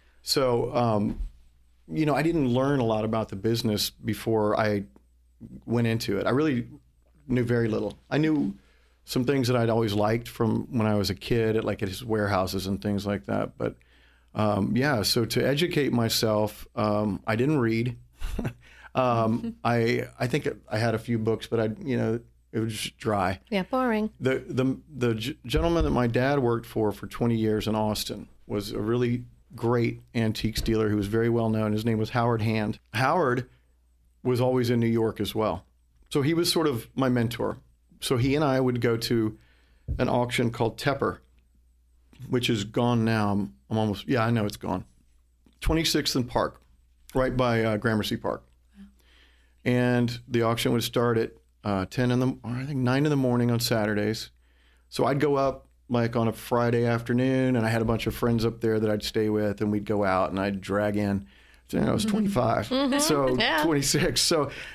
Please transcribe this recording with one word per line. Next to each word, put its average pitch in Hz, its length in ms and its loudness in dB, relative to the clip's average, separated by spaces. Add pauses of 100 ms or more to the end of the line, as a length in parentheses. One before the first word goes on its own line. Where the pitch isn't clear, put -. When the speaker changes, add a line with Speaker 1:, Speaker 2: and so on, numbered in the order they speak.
(220)
Speaker 1:
So, 123 540 0
um, 110 440 2 (720)
you 156 140 0
know, 147 100 2
I 131 60 2
didn't 156 320 2
learn 135 260 2
a 120 60 2
lot 110 200 2
about 110 240 -2
the 110 60 -10
business 107 540 0
before 107 720 0
I 104 240 2 (840)
went 117 220 0
into 113 300 -2
it. 92 80 -2
I 92 40 0
really 127 380 0 (600)
knew 123 160 0
very 117 240 2
little. 107 300 -2 (120)
I 135 80 0
knew 151 380 0 (500)
some 127 200 -2
things 135 240 2
that 127 80 2
I'd 117 120 2
always 113 240 2
liked 107 360 0
from 113 380 -2 (100)
when 107 100 2
I 107 80 2
was 104 140 0
a 98 60 -2
kid 110 420 0
at, 110 80 -2
like, 104 180 -4
at 95 60 -2
his 98 140 -10
warehouses 98 640 0
and 98 140 -2
things 101 240 -2
like 101 200 -4
that. - 320 -4
But, - 180 -4 (580)
um, 104 440 0
yeah, 131 260 2
so 113 220 0
to 127 200 0
educate 143 460 0
myself, 110 720 0 (100)
um, 107 520 0
I 110 80 0
didn't 139 240 0
read. 117 380 -2 (400)
<laughs> 233 100 -4 (480)
Um, 117 640 0
Speaker 2:
<laughs> - 40 -10
Speaker 1:
I, 120 400 2 (160)
I - 80 0
think 147 200 -2 (220)
I 110 80 -2
had 113 160 0
a 110 60 0
few 117 180 -2
books, 110 300 -2
but 113 120 0
I, 110 100 2 (140)
you 127 140 -2
know, 113 220 0 (320)
it 113 80 -4
was 113 140 -2
just - 260 -8
dry. 98 400 0 (100)
Speaker 2:
Yeah, 196 140 0
boring. 226 560 -2
Speaker 1:
The, 131 280 0
the, 131 300 0 (180)
the 120 200 2
g-, 113 220 -6 (100)
gentleman 160 380 2
that 147 40 0
my 127 160 2
dad 127 320 2
worked 117 300 0
for, 110 240 0
for 101 160 -10
twenty 117 280 0
years 110 320 0
in 107 60 0
Austin 107 540 -2 (180)
was 107 260 -4
a 110 80 -6
really 120 440 0 (320)
great 120 460 0 (120)
antiques 110 480 -2
dealer 110 280 2
who 104 60 2
was 101 120 0
very 113 200 2
well 117 220 2
known. 110 220 0
His 107 140 -2
name 113 120 2
was 107 140 -2
Howard 117 320 2
Hand. 110 340 0 (160)
Howard 131 560 0 (720)
was 123 180 0
always 127 300 2
in 120 100 2
New 117 60 2
York 113 340 0
as 98 140 -4
well. 104 320 -2 (460)
So 147 100 0
he 151 140 2
was 170 160 2
sort 165 160 2
of 120 260 -4
my 131 160 2
mentor. 117 480 0 (420)
So - 180 0
he 131 180 2
and 156 100 2
I 131 140 2
would 127 200 0
go 117 160 2
to 113 440 0 (580)
an 127 100 0
auction 123 440 0
called 117 260 -2
Tepper, 123 400 -2 (1120)
which 120 180 0
is 110 160 2
gone 120 420 2
now. 107 260 2
I'm, 101 220 -2 (180)
I'm 110 60 0
almost, 107 300 -2
yeah, 120 160 2
I 113 60 2
know 113 160 0
it's 101 120 -6
gone. 90 280 -6 (760)
Twenty-sixth 160 540 0
and 123 120 0
Park, 92 340 -2 (540)
right 131 200 0
by, 120 280 2
uh, 110 140 2
Gramercy 110 400 0
Park. - 260 -4 (340)
Speaker 3:
Wow. 202 80 -20 (800)
Speaker 1:
And 123 600 2
the 117 160 0
auction 117 300 0
would 117 100 0
start 120 340 0
at, 113 140 -2 (320)
uh, 98 260 -2
ten 123 220 0
in 123 80 2
the, 127 80 2 (160)
or 110 80 -8
I 131 140 -8
think 143 140 -6
nine 127 260 2
in 156 40 2
the 147 60 2
morning 123 360 2
on 117 80 0
Saturdays. 107 720 0 (600)
So - 160 -2
I'd 139 140 0
go 143 160 2
up, 135 320 -2 (220)
like, 120 260 0
on 113 120 2
a 107 60 0
Friday 120 520 0
afternoon, 127 680 2
and 113 100 2
I 113 40 2
had 113 120 2
a 110 40 0
bunch 113 220 0
of 110 60 0
friends 117 320 0
up 113 160 -2
there 110 180 2
that 107 100 2
I'd 107 140 -2
stay 110 260 0
with, 107 320 0
and 104 100 0
we'd 104 140 -2
go 104 180 0
out, 92 280 2
and 92 80 -2
I'd 98 220 0
drag 104 360 0
in, 101 280 -2 (440)
you - 100 -2
know, - 80 2
I - 60 2
was 120 100 0
Speaker 3:
Mm-hmm. 220 80 -2
Speaker 1:
twenty-five, 196 560 0
Speaker 2:
Mm-hmm. 269 320 0
Speaker 1:
so 139 380 2
Speaker 2:
Yeah. 302 260 0
Speaker 1:
twenty-six. 147 580 0
So 151 300 0 (240)